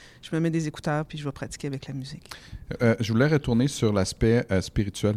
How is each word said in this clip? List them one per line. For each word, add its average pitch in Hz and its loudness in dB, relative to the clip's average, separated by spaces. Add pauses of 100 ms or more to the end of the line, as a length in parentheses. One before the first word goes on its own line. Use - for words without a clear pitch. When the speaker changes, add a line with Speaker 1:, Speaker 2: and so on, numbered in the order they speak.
(200)
Speaker 1:
je - -8
me 160 0
mets 165 2
des 160 -2
écouteurs 151 -4
puis - -12
je 147 -10
vais 143 -4
pratiquer - -10
avec 135 -8
la 139 -8
musique. 135 -10 (540)
Speaker 2:
Euh, 113 4
je 110 0
voulais 127 4
retourner 135 2
sur 110 0
l'aspect, 113 2
euh, 95 4
spirituel. 104 0